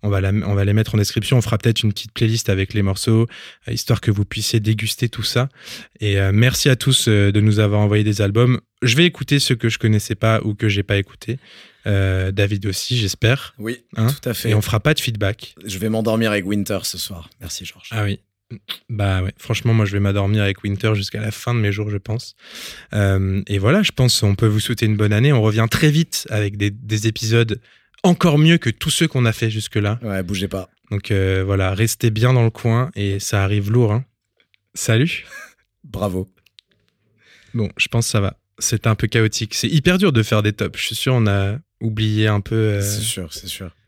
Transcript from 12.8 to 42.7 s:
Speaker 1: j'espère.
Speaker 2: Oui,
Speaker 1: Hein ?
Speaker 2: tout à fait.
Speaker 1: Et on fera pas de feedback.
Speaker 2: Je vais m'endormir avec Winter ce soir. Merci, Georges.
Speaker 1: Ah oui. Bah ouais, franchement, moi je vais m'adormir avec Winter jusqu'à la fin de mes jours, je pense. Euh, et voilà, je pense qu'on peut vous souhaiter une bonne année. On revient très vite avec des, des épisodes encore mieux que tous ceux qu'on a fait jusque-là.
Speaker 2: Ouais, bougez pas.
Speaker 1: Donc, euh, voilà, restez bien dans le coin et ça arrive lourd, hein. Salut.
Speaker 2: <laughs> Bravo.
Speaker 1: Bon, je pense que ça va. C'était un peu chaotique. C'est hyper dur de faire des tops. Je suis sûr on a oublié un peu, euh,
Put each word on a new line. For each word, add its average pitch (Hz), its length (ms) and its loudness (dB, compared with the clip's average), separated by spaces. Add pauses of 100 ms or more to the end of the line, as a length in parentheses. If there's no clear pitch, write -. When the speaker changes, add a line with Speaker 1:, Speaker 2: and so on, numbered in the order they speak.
Speaker 1:
j'espère. 113 600 -2
Speaker 2:
Oui, 117 280 -10 (100)
Speaker 1:
Hein ? 110 120 2
Speaker 2:
tout 135 220 -4
à 110 60 -4
fait. - 160 -4
Speaker 1:
Et - 20 4
on 104 80 4
fera 107 200 -2
pas 156 120 2
de - 60 -2
feedback. 104 560 -6 (100)
Speaker 2:
Je 95 140 -10
vais 110 100 -2
m'endormir 110 420 0
avec 101 140 -2
Winter 101 380 -2
ce - 160 -8
soir. 85 300 -12 (120)
Merci, 92 240 -12
Georges. - 260 -18
Speaker 1:
Ah 113 120 -2
oui. 101 160 -4 (680)
Bah 98 320 0
ouais, 95 160 -4
franchement, 113 380 0
moi 110 100 4
je 98 60 -2
vais 101 80 -2
m'adormir 101 420 2
avec 98 220 -2
Winter 104 320 0
jusqu'à 101 260 -4
la 107 80 -4
fin - 240 -6
de 120 60 0
mes 104 120 2
jours, 104 200 -4
je 104 60 -4
pense. 107 380 -8 (600)
Euh, 95 500 2
et 101 140 -2
voilà, 151 240 4
je - 80 0
pense 123 300 2
qu'on 101 120 4
peut 113 140 2
vous 107 120 2
souhaiter 113 280 -2
une 107 100 2
bonne 104 160 2
année. 123 180 4
On 117 120 4
revient 110 260 2
très 151 220 2
vite 160 400 0
avec 104 260 -2
des, 101 140 0
des 107 360 -4
épisodes 113 540 0 (400)
encore 170 380 4
mieux 165 180 6
que 117 140 0
tous - 180 -6
ceux 165 180 0
qu'on 127 180 0
a 113 80 2
fait 110 180 -2
jusque-là. 107 500 -4
Speaker 2:
Ouais, 98 220 -4
bougez 95 240 -6
pas. 95 200 -8 (220)
Speaker 1:
Donc, 104 220 -4
euh, 95 340 0
voilà, 98 300 0
restez 113 340 0
bien 113 240 2
dans 123 100 4
le 113 60 4
coin 120 460 -2
et 98 240 -2
ça 98 240 0
arrive 101 260 0
lourd, 113 240 4
hein. 123 100 -2 (720)
Salut. 120 520 0 (300)
Speaker 2:
<laughs> - 280 -20
Bravo. 95 440 -6 (1300)
Speaker 1:
Bon, 107 240 -2
je - 100 -2
pense 117 200 0
que - 60 -6
ça 110 60 2
va. 98 200 -2 (180)
C'était - 300 -2
un 110 80 2
peu 113 100 -4
chaotique. 110 480 -2
C'est - 160 -4
hyper 175 300 2
dur 190 120 4
de 113 120 4
faire 107 180 2
des 104 120 0
tops. - 260 -6
Je - 80 -4
suis - 80 -8
sûr - 180 -2
on 113 140 4
a 101 320 0 (220)
oublié 107 440 0
un 104 160 2
peu, 113 140 -6
euh, 107 260 0